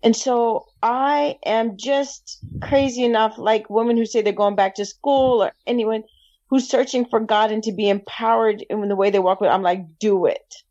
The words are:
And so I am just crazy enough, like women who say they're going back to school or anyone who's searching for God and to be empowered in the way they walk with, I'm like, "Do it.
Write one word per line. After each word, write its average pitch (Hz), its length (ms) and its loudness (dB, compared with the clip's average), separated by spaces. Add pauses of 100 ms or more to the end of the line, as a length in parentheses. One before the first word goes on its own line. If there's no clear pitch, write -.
And 226 140 4
so 233 480 -2 (180)
I 277 640 0
am 220 320 -2
just - 680 -6 (180)
crazy 269 420 0
enough, 220 340 2
like 214 320 0
women 226 260 2
who 226 100 2
say 220 160 -2
they're 208 100 0
going 202 240 0
back 196 200 0
to 208 80 -6
school 262 600 0
or - 80 -4 (140)
anyone 220 360 -2 (460)
who's 262 200 0
searching 254 360 0
for 233 160 0
God 220 320 0
and 214 120 -4
to 220 80 -4
be 202 160 -2
empowered 220 800 0
in 208 200 -4
the 202 80 0
way 196 140 2
they 196 100 2
walk 185 200 2
with, 196 100 2
I'm 190 120 2
like, 180 380 -2
"Do 196 260 2
it. - 280 -2 (160)